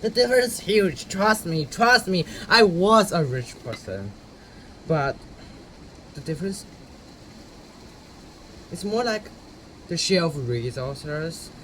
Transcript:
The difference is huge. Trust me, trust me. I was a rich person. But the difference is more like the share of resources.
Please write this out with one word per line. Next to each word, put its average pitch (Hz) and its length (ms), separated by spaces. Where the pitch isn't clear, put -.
The 220 100
difference 247 340
is - 60
huge. 190 480
Trust 214 360
me, 160 200
trust 240 420
me. 185 180
I 165 140
was 202 480
a 170 140
rich 127 300
person. 101 480
But 143 300
the - 60
difference 160 440
is - 140
more 214 180
like 214 220
the 180 80
share 180 280
of 143 240
resources. 135 1000